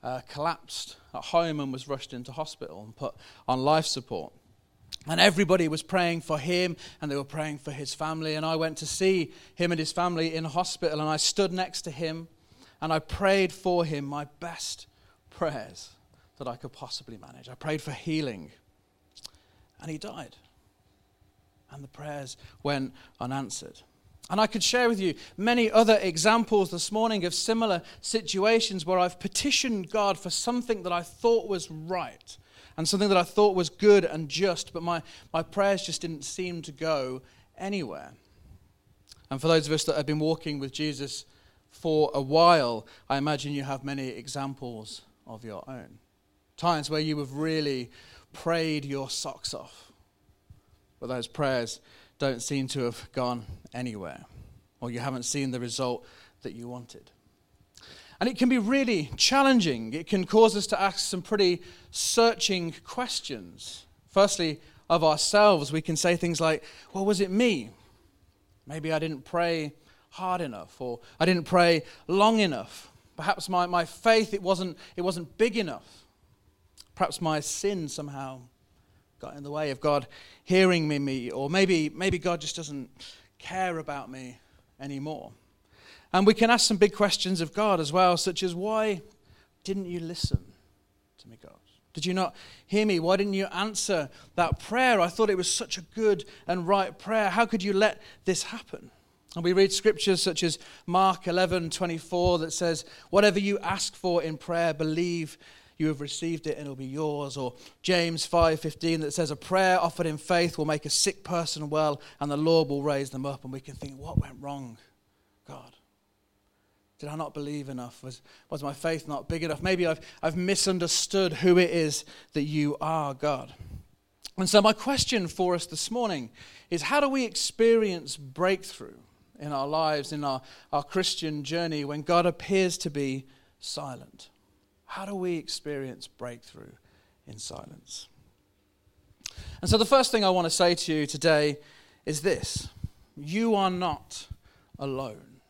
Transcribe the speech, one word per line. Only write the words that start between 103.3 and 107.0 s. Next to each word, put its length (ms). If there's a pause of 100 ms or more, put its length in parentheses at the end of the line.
you 200
ask 360
for 280
in 160
prayer, 340
believe 640 (400)
you 120
have 120
received 460
it 100
and 60
it'll 120
be 120
yours." 500